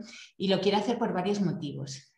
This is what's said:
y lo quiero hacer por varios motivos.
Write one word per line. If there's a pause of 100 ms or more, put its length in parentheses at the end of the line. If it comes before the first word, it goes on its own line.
(380)
y
lo
quiero
hacer
por
varios
motivos.